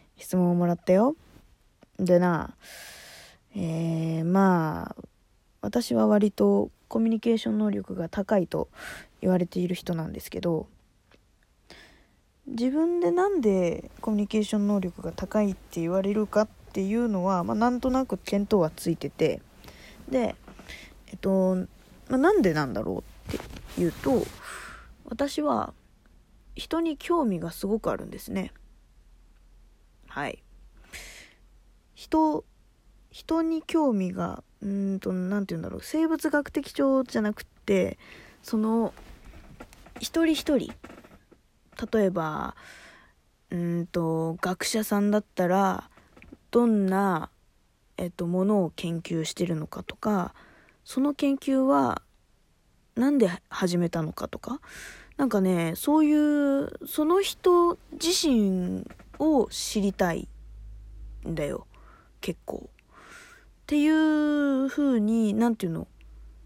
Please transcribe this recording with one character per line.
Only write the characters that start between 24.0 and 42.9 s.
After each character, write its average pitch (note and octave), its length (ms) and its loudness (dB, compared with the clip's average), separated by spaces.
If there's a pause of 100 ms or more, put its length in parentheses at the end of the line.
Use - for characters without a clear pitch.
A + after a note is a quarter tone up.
私 C#4 360 -4
は C#4 320 -2 (800)
人 - 260 -4
に D#4+ 160 -2
興 E4+ 280 0
味 F#3 160 0
が E3+ 100 -6
す - 160 -8
ご G#3+ 140 -2
く D#3+ 100 -4
あ G2+ 60 -2
る G#2+ 80 -8
ん - 60 -14
で - 100 -14
す - 100 -14
ね。 F#3+ 220 -6 (1500)
は C#3+ 220 -8
い。 - 160 -14 (1500)
人、 D#4 500 0 (640)
人 E4 320 -2
に D#4+ 200 -2
興 D4+ 300 2
味 F#3 200 0
が、 F3+ 320 -6 (160)
う G#3 60 -8
ー G3 300 -2
ん F#3+ 40 -6
と、 F#3+ 120 -4
な F#3 280 -2
ん F#3+ 60 -4
て F3 80 -6
言 D#3+ 40 -4
う - 20 -8
ん - 20 -8
だ - 60 -8
ろ - 100 -10
う、 - 40 -14
生 D#4+ 240 0
物 D#4+ 240 0
学 D4 200 0
的 - 220 -6
調 C4+ 300 2
じ B3 160 -4
ゃ A3 40 0
な G#3 100 0
く - 100 -10
っ - 20 -18
て、 G3 540 0 (440)
そ - 140 -4
の、 A3 380 0 (1040)
一 E4 260 -2
人 D#4+ 100 4
一 C#4+ 220 0
人、 - 160 -2 (1200)
例 G#3+ 120 4
え F#3+ 60 4
ば、 D#3+ 440 -4 (960)